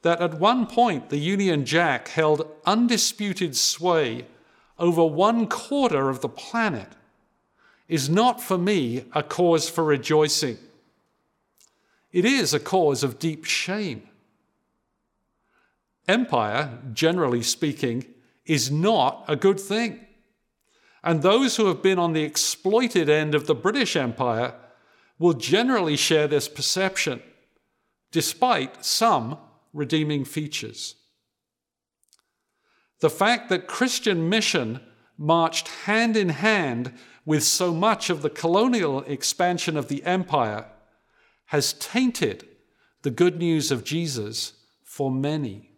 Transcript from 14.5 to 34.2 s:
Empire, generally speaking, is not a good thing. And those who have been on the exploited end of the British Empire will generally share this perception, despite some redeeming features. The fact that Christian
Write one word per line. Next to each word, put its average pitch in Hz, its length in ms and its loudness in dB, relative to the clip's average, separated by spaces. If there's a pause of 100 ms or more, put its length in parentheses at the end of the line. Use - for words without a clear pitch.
Empire, 135 720 0 (140)
generally 151 500 2
speaking, 127 600 -2 (400)
is 135 260 0
not 156 560 2
a 151 80 0
good 190 240 2
thing. 220 400 -4 (1040)
And 165 180 2
those 220 360 4
who 214 100 4
have - 160 -2
been 190 160 4
on 170 140 0
the 156 100 0
exploited 196 840 0
end 151 280 2
of 139 100 0
the 151 100 2
British 190 400 -2
Empire 123 600 -2 (640)
will 170 140 4
generally 170 640 2
share 151 320 2
this 143 220 0
perception, 185 720 -2 (920)
despite 165 720 -2
some 156 540 0 (360)
redeeming 147 520 -2
features. - 680 -10 (2000)
The 160 100 2
fact 220 400 0
that 185 180 -2
Christian 196 600 0